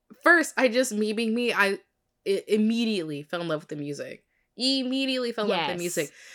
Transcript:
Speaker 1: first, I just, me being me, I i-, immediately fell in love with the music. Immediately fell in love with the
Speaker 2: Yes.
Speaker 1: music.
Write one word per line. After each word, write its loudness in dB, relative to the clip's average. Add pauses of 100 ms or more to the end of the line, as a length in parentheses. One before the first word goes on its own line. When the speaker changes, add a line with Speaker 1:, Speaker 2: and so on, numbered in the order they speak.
(240)
Speaker 1:
first, 6
I 4
just, 2
me 0
being 0
me, 0
I 2 (480)
i-, 0
immediately 0
fell -6
in -4
love -2
with -20
the -8
music. -10 (360)
Immediately -2
fell -4
in 0
love 2
with -
the -4
Speaker 2:
Yes. -4
Speaker 1:
music. -4 (220)